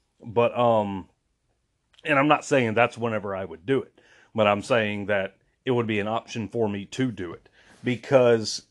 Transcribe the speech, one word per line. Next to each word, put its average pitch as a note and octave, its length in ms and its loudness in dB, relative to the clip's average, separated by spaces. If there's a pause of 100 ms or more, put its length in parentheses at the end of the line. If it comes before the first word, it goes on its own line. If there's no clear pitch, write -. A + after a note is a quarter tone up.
(200)
But, A#2 380 0
um, G#2+ 500 2 (960)
and D3+ 140 0
I'm C#3 100 2
not D3+ 160 2
saying B2 300 2
that's A#2 240 2
whenever G#2+ 380 -6
I F#2+ 100 -8
would E2 200 -16
do B2+ 180 0
it, - 180 -20 (320)
but G#2+ 140 4
I'm G2+ 160 2
saying G#2 440 0
that G2 280 -2 (280)
it C3 80 -2
would A#2+ 140 0
be G#2+ 140 -2
an G2+ 80 -2
option A2+ 400 -6
for A2+ 200 -2
me G2+ 180 -6
to C3 260 -4
do F2+ 220 -10
it. - 160 -20 (340)
Because A#2+ 880 2